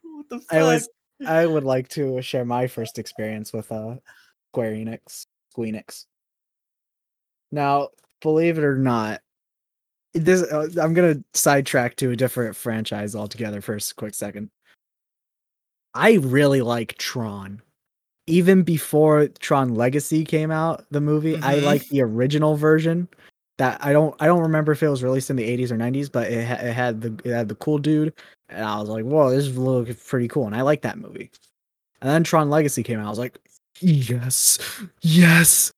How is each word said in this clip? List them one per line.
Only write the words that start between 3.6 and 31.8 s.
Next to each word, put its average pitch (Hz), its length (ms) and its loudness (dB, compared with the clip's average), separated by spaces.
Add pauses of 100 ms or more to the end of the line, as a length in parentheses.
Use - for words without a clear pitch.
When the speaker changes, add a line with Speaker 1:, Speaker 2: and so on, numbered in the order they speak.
Speaker 2:
uh, 110 240 -10 (560)
Square 113 220 -4
Enix, 110 520 -12 (300)
Squeenix. 110 500 -10 (1500)
Now, 143 380 0 (320)
believe 160 360 2
it 151 60 0
or 139 140 0
not, 113 440 -2 (920)
this, 170 300 2
uh, 151 240 -2 (140)
I'm 160 120 2
gonna 165 300 4 (100)
sidetrack 139 640 2
to 127 140 -2
a 123 40 -2
different 117 400 -2
franchise 110 600 -6
altogether 104 460 -8
for 110 120 -8
a 104 40 -6
s-, - 160 -10
quick 107 200 -12
second. 104 360 -10 (1400)
I 185 220 6
really 139 460 4
like 117 360 -4
Tron. 101 640 -8 (680)
Even 180 360 6
before 151 640 4
Tron 135 480 0
Legacy 139 480 0
came 156 280 -2
out, 160 400 -4
the 147 100 -2
movie, 151 360 0
I 143 180 0
Speaker 1:
Mm-hmm. 143 100 2
Speaker 2:
like 143 240 0
the 139 120 0
original 139 540 0
version. 160 520 2 (500)
That 127 260 -2
I 143 80 0
don't, 151 280 4
I 151 60 0
don't 175 160 4
remember 156 300 0
if 143 100 0
it 151 80 2
was 131 140 -2
released 131 260 -2
in 139 60 -2
the 120 80 -2
eighties 123 280 -2
or 113 60 -2
nineties, 131 320 -4
but 117 220 -4
it 117 160 -4
ha-, 123 180 -6
it 117 80 -4
had 120 280 -4
the, 113 120 -6 (160)
it 117 40 -2
had 117 160 -2
the 110 60 -8
cool 151 220 -2
dude, 151 360 0 (360)
and 107 160 -10
I 104 140 -4
was 104 100 -8
like, 110 140 -6
"Whoa, 139 260 2
this 139 160 2
is 127 120 -6
look 127 300 0 (200)
pretty 120 200 -2
cool," 117 200 -4
and 104 80 -8
I 123 60 -4
like 143 200 0
that 107 160 -8
movie. 107 320 -16 (720)